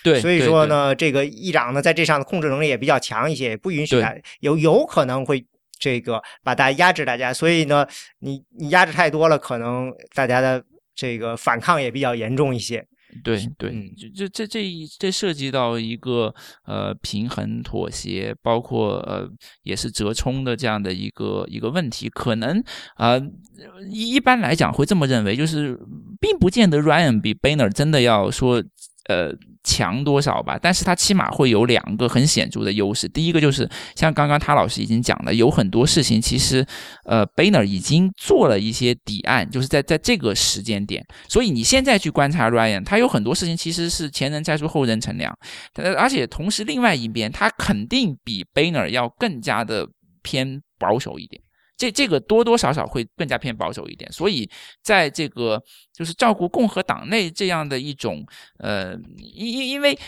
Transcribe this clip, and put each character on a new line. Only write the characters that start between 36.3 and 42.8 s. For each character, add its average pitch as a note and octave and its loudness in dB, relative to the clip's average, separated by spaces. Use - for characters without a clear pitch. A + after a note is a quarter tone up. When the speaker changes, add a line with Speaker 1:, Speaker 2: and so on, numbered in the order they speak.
Speaker 1:
实， C3 2
呃， G#2+ 2
Boehner F3+ 4
已 G2 -2
经 E3+ 2
做 C4+ 4
了 G#2+ 4
一 G#2+ -2
些 B2 0
底 G2+ -8
案， A#2 0
就 B2+ -4
是 C3 -2
在， C#3+ 2
在 D#3 0
这 A#3+ 0
个 A#2+ 0
时 - -2
间 G#2 -4
点。 G2+ -10
所 A#3+ 2
以 A3 2
你 A3 0
现 C4 2
在 B3+ 4
去 E3 0
观 C#3+ 2
察 C3+ 2
Ryan， A2 2